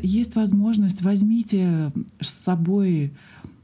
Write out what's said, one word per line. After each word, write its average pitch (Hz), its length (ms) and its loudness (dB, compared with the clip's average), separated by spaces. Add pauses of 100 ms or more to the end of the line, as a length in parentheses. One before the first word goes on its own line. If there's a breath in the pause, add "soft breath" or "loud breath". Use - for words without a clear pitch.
есть 208 320 0
возможность, 202 640 2
возьмите 190 920 0 (260)
с - 80 -6
собой 175 880 0 (500 loud breath)